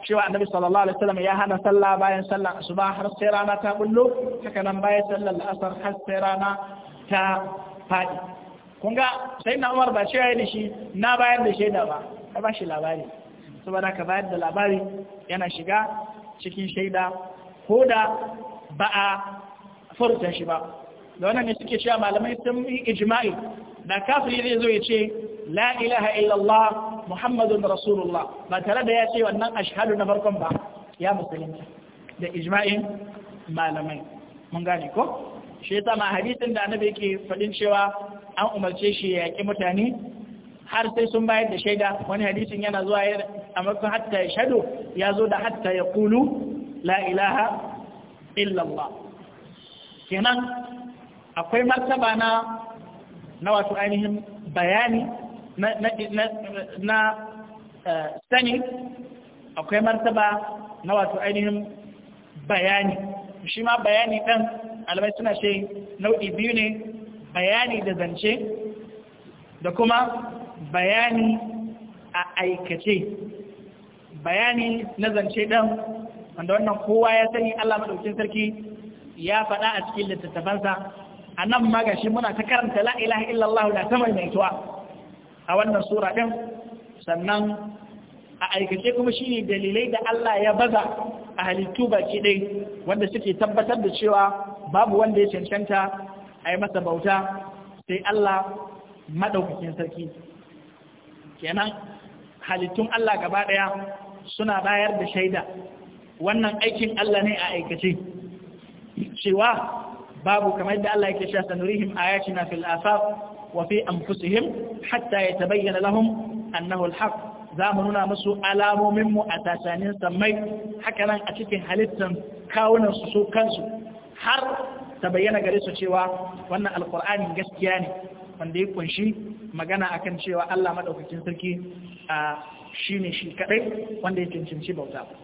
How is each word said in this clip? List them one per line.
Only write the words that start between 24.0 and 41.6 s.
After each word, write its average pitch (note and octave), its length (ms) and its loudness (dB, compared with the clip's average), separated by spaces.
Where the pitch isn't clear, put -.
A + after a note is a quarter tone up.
kafiri B3+ 380 2
zai A#3+ 180 2
zo A#3 80 4
ya G#3+ 120 6
ce, G#3+ 300 2
"La A#3+ 320 2
ilaha A#3 280 2
illallah G#3+ 460 6
Muhammadun G#3+ 560 2
Rasulullah," F#3 680 2
ba F#3 120 0
tare G#3 240 2
da A3+ 60 4
ya A3+ 140 6
ce A3+ 80 4
wannan G#3 340 0
ashhadu G#3 400 0
na G3+ 80 2
farkon G3+ 320 2
ba, E3 120 -2
ya F#3 140 2
musulunta. D#3+ 500 -6
Da F3 80 -4
ijma'in G3 580 2
malamai. D#3 520 -2
Mun E3+ 120 -6
gane F3 300 -2
ko? - 400 -2
Shi - 180 -6
yasa A3 160 2
ma G#3 80 0
hadisin A3+ 480 -2
da G#3+ 140 0
Annabi G#3+ 260 -2
yake G3 240 -2
faɗin G3+ 240 -2
cewa G3+ 400 2
an G#3 180 2
umarce G3 380 0
shi G3 200 -2
ya F3 140 0
yaƙi G3+ 160 -6
mutane G3+ 520 0
har A3+ 180 2
sai A#3 120 4
sun A3+ 180 2
bayar A3 240 4
da F#3 80 -4
shaida, G3+ 500 0